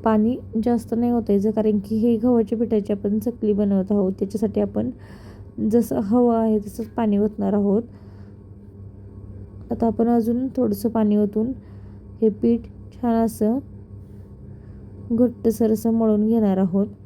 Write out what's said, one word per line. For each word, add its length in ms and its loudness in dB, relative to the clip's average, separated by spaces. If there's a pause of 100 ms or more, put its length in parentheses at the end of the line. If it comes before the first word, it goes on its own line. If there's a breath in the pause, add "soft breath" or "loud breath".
पाणी 340 4 (260)
जास्त 340 0
नाही 140 0
ओतायचं, 400 2
कारण 280 2
की 160 -4
हे 220 2
गव्हाच्या 400 2
पिठाची 360 0
आपण 260 0
चकली 340 -2
बनवत 380 2
आहोत, 280 2
त्याच्यासाठी 420 0
आपण 280 -2 (840 loud breath)
जसं 280 2
हवं 360 4
आहे 240 2
तसंच 260 -8
पाणी 320 0
ओतणार 360 0
आहोत. 300 2 (1900 loud breath)
आता 160 2
आपण 200 2
अजून 400 2
थोडंसं 420 0
पाणी 260 2
ओतून 320 2 (760 loud breath)
हे 80 6
पीठ 300 2 (340)
छान 320 0
असं 320 0 (1500 loud breath)
घट्टसर 600 2
असं 220 0
मळून 340 2
घेणार 300 4
आहोत. 300 2 (180)